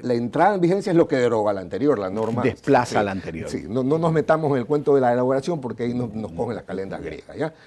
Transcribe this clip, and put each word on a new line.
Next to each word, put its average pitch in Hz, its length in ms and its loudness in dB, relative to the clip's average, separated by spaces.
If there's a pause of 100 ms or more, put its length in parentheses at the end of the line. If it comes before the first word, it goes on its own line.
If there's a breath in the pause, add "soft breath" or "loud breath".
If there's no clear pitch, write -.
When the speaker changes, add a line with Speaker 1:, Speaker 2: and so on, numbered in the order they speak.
Speaker 1:
la 123 120 -2
entrada 131 420 2
en 190 60 -2
vigencia 185 300 2
es 165 60 2
lo 170 120 6
que 143 80 0
deroga 110 380 2
la 98 80 -6
anterior, 120 360 0
la 95 120 -2
norma. 110 320 -2
Speaker 2:
Desplaza 123 580 2
Speaker 1:
Sí, 107 60 2
Speaker 2:
la 98 60 -2
anterior. 82 360 -8
Speaker 1:
sí, 69 180 -8
no, 113 160 -2
no 135 140 2
nos 165 160 0
metamos 156 400 2
en 139 60 0
el 117 80 -4
cuento 147 280 2
de 139 60 6
la 120 140 4
elaboración 135 440 0
porque 117 260 -6
ahí 120 100 -2
nos, 123 180 -4
nos 104 200 -8
cogen 110 220 -4
las 92 100 -10
calendas 92 360 -8
griegas, 80 380 -12
¿ya? 156 160 -4 (120 soft breath)